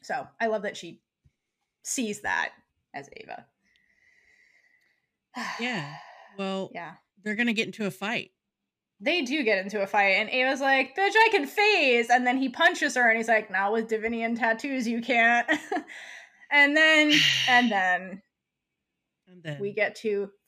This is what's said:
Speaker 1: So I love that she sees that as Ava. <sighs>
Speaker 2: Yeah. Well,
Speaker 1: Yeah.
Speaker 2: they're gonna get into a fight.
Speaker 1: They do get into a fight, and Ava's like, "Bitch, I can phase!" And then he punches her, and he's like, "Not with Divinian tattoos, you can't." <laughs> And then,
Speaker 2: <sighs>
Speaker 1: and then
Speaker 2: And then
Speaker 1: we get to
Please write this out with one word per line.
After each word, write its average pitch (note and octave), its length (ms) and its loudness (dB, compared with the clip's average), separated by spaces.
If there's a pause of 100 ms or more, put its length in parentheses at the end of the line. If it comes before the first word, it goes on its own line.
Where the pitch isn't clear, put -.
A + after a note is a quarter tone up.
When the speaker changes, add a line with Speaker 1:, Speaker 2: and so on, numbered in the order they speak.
Speaker 1:
So D3+ 240 -8 (120)
I A#3 80 -2
love G#3+ 160 -2
that F3 140 -8
she E3+ 240 -16 (840)
sees G#3 380 -6
that E2+ 300 -2 (420)
as - 240 -14
Ava. - 280 -18 (1900)
<sighs> A3+ 240 -8
Speaker 2:
Yeah. F3+ 360 -6 (420)
Well, F#3+ 360 -6
Speaker 1:
Yeah. E3+ 200 -14 (300)
Speaker 2:
they're G#3 120 -4
gonna A#3 180 0
get G3 140 -2
into G#3 200 -6
a F3 40 -4
fight. G#3 400 -8 (680)
Speaker 1:
They D4+ 220 0
do C4+ 200 -2
get G#3+ 140 2
into G3 240 -4
a F#3+ 60 -2
fight, G3 280 2
and G#3 140 0
Ava's B3+ 320 0
like, C4+ 340 0
"Bitch, G4 180 2
I A4 160 6
can G4 160 2
phase!" C#4 640 2
And B3 160 4
then B3+ 120 2
he C4 100 -2
punches D#4+ 480 0
her, A#3+ 140 4
and A3+ 80 4
he's A3+ 100 -4
like, A3 240 2
"Not G3 220 0
with A3+ 160 -2
Divinian A3+ 480 -4
tattoos, B3 500 -2
you A#3 140 -2
can't." A#3+ 480 2
<laughs> D#4 360 -4 (680)
And C#4+ 260 4
then, D#4 340 6 (200)
Speaker 2:
<sighs> - 180 -2
Speaker 1:
and B3 220 4
then F#3 500 -2 (1080)
Speaker 2:
And F3+ 160 -20
then D3 160 -8
Speaker 1:
we C3+ 140 -6
get - 220 0
to G3+ 360 -4 (160)